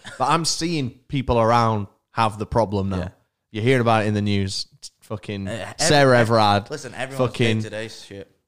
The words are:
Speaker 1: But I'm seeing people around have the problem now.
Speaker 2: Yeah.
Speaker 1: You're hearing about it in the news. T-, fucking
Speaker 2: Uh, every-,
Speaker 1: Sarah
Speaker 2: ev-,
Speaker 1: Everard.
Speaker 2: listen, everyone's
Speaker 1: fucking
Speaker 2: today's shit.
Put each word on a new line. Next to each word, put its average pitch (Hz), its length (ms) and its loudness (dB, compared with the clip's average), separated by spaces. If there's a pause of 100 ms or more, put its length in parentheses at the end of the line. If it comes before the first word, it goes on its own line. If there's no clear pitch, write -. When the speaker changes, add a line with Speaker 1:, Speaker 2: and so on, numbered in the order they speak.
(180)
Speaker 1:
But 123 100 0
I'm 160 140 2
seeing 156 460 -4 (180)
people 127 320 0
around 113 480 2 (240)
have 107 260 0
the 104 80 -4
problem 98 440 0
now. 95 80 -4
Speaker 2:
Yeah. 82 120 -6 (420)
Speaker 1:
You're 107 120 -6
hearing 127 180 4
about 113 220 2
it 104 60 0
in 107 60 0
the 104 60 0
news. 101 440 -2 (160)
T-, - 80 -20 (120)
fucking 101 460 -10
Speaker 2:
Uh, 92 40 -8
every-, 101 260 -10
Speaker 1:
Sarah 139 420 4
Speaker 2:
ev-, 113 80 4
Speaker 1:
Everard. 107 440 4
Speaker 2:
listen, 147 240 -12
everyone's 131 360 -4
Speaker 1:
fucking 113 300 0
Speaker 2:
today's 107 420 -10
shit. 98 260 -16 (180)